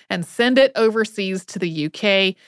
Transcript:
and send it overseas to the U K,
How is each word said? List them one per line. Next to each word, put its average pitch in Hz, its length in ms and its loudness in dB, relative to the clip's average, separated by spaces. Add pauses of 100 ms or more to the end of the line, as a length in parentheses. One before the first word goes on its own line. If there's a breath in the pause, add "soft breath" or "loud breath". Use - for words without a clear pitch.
(100)
and 175 160 -4
send 254 320 0
it 269 160 4
overseas 214 720 -2
to - 160 -12
the 180 80 -2
U 156 200 -4
K, 190 460 0 (140)